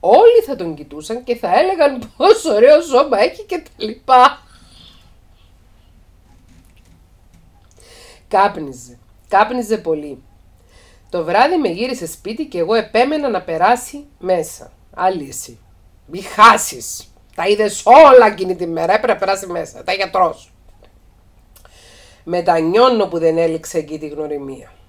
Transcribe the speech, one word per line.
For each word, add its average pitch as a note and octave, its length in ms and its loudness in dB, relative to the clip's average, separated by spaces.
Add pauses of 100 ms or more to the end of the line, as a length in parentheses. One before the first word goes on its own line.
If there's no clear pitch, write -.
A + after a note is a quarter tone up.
όλοι A4 380 6
θα C#4 100 -8
τον E3 200 -10
κοιτούσαν D3+ 480 -14
και A#3+ 120 -6
θα G3+ 240 -2
έλεγαν C#4+ 580 -2
πόσο E4 360 2
ωραίο C#4 280 6
σώμα C4+ 380 0
έχει D4 240 -2
και F#4 140 -8
τα - 200 -14
λοιπά. B3+ 640 2 (3750)
Κάπνιζε. C#3+ 680 -4 (300)
Κάπνιζε A3 500 -2
πολύ. D3+ 460 -8 (880)
Το F3 140 -6
βράδυ A3+ 340 0
με C#4+ 100 -2
γύρισε G#3 400 -6
σπίτι A3+ 380 -12
και - 140 -10
εγώ E3+ 140 -2
επέμενα B3+ 560 -2
να F#3+ 120 -4
περάσει A3 640 -4 (140)
μέσα. F3+ 520 -6 (220)
Άλλη F3+ 360 -4
εσύ. B2 300 -18 (460)
Μη E3+ 160 -14
χάσεις. - 920 2 (220)
Τα F3 120 -4
είδες G#3 380 -2
όλα B3+ 400 10
εκείνη F#3+ 300 -2
τη F3+ 120 -8
μέρα. E3 260 -2
Έπρεπε G#3+ 200 0
να - 60 -6
περάσει G3 280 -4
μέσα. E3+ 360 -12
Τα F#3 100 -4
γιατρός. F#3 600 -4 (1700)
Μετανιώνω F3+ 840 0
που E3+ 120 -8
δεν E3 180 0
έληξε D#3+ 400 -4
εκεί D3+ 220 -10
τη D3+ 80 -14
γνωριμία. D3 640 -12 (180)